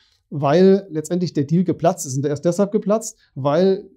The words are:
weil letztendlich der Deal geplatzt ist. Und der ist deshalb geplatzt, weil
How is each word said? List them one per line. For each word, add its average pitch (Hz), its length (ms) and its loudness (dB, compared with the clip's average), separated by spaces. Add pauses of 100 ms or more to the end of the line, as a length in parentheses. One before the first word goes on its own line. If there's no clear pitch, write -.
(320)
weil 185 600 4
letztendlich 156 420 -4
der 143 120 0
Deal 160 180 2
geplatzt 170 420 -2
ist. 131 100 -8
Und 135 80 -4
der 143 80 -2
ist 143 140 -4
deshalb 180 260 0
geplatzt, 214 460 -2 (160)
weil 175 640 0